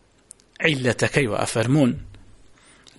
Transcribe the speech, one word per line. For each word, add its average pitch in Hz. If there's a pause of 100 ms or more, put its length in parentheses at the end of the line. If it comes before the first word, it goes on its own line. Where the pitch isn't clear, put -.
(600)
عیلەتەکەی 131
و 101
ئەفەرموون 123 (1080)